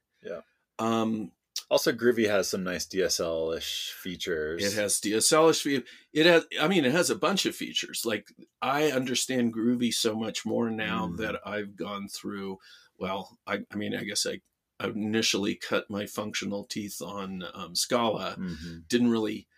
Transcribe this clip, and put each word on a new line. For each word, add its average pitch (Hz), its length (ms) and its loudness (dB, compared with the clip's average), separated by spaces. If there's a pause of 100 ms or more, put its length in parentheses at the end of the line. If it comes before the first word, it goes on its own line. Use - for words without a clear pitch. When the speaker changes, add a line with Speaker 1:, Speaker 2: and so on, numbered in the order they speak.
(220)
Speaker 1:
Yeah. - 200 -10 (380)
Speaker 2:
Um, 110 520 0 (380)
Speaker 1:
Also, 143 220 2
Groovy 117 380 4
has 98 200 2
some 98 140 -2
nice 90 220 -4
D 95 160 0
S 85 180 2
L-ish 82 720 -2
features. 85 720 -4
Speaker 2:
It 101 100 0
has 104 260 0
D 107 160 0
S 110 160 4
L-ish 160 320 6
fe-, 139 200 0 (300)
it 151 140 6
has, 165 180 8 (140)
I 151 80 2
mean, 170 180 4
it 123 60 4
has 165 180 4
a 113 60 2
bunch 170 320 2
of - 80 -4
features. - 500 -4
Like, 107 220 -2 (340)
I 143 300 2
understand 127 640 0
Groovy 120 380 2
so 107 240 0
much 110 300 -4
more 113 240 0
now 107 380 -2
Speaker 1:
Mm. 85 100 -6
Speaker 2:
that 107 300 -4
I've 101 280 -6
gone 101 320 -8
through, 98 520 -10 (400)
well, 92 480 -6
I, 101 240 -4
I - 60 -8
mean, 104 180 -4
I 101 80 -4
guess 101 240 -2
I - 140 -6 (420)
initially 104 720 0
cut - 340 -2
my 101 160 -4
functional 101 600 -6
teeth 104 360 -8
on, 95 420 -8 (100)
um, 87 200 -10
Scala, 101 640 0
Speaker 1:
Mm-hmm. 85 500 -8
Speaker 2:
didn't 120 220 4
really 107 380 0 (100)